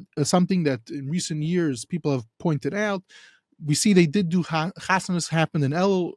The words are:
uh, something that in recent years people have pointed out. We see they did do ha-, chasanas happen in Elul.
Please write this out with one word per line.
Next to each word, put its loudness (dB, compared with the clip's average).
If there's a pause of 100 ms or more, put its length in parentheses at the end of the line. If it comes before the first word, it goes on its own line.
(160)
uh, 2
something 2
that -2
in -10
recent -4
years -2
people -4
have -2 (120)
pointed -2
out. -4 (600)
We 0
see 4
they 8
did 0
do 0
ha-, -2
chasanas -2
happen 0
in 0
Elul. 0